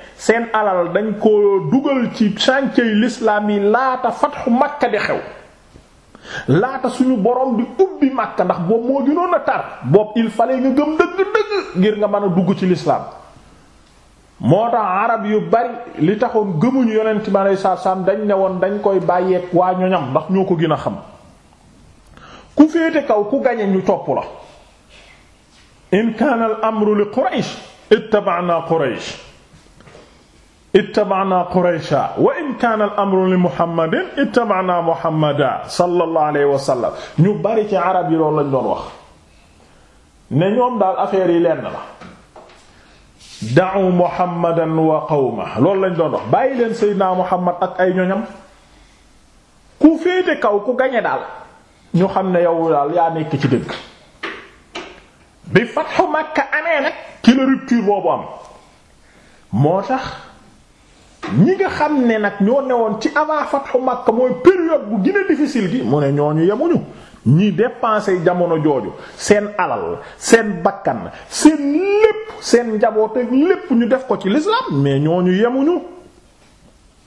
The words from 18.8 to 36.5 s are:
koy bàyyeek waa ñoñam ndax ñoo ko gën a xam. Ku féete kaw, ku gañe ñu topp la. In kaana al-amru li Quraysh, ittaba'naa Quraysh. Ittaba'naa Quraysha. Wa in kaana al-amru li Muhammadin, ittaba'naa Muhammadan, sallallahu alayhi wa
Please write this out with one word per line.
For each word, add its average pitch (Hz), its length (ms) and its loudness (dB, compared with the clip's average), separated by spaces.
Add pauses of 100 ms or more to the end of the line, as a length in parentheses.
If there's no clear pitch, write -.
koy 196 180 2
bàyyeek 175 540 0
waa 180 220 4
ñoñam 180 360 0
ndax 156 180 -2
ñoo 190 160 2
ko 185 100 0
gën 160 180 0
a 135 40 2
xam. 101 200 -6 (1600)
Ku 311 120 8
féete 320 400 0
kaw, 214 220 2
ku 269 120 0
gañe 233 260 0
ñu 190 140 2
topp 185 280 -2
la. 107 140 -2 (1700)
In 220 220 2
kaana 233 320 0
al-amru 214 500 0
li 208 160 2
Quraysh, 294 460 -2 (320)
ittaba'naa 180 800 0
Quraysh. 147 500 -4 (1600)
Ittaba'naa 190 800 0
Quraysha. 175 640 0
Wa 233 220 4
in 285 200 -6
kaana 220 240 0 (100)
al-amru 190 380 0
li 185 60 2
Muhammadin, 170 640 0 (140)
ittaba'naa 190 680 0
Muhammadan, 151 840 -2
sallallahu 170 600 0
alayhi 143 160 2
wa 139 140 2